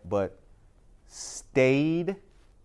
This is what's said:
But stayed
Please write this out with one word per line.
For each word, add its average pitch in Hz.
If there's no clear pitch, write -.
But 98
stayed 156